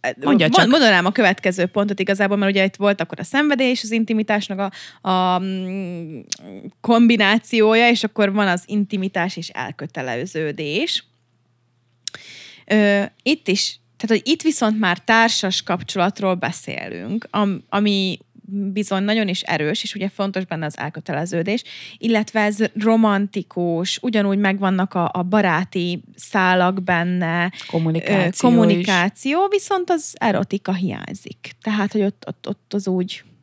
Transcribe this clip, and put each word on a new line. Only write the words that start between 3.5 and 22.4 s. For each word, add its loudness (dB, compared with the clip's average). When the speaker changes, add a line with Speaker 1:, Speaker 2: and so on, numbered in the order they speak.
Speaker 1:
az -8
intimitásnak -2
a, -4
a, 2
mm, -8
kombinációja, 4
és 2
akkor 0
van 2
az 0
intimitás -2
és -10
elköteleződés. -6
Ö, 4
itt 0
is, -2
tehát, 0
hogy -2
itt -2
viszont 0
már 0
társas 2
kapcsolatról -2
beszélünk, -8
am-, -2
ami 0
bizony -4
nagyon 0
is -4
erős, -2
és -10
ugye -6
fontos -6
benne -6
az -8
elköteleződés, -6
illetve 0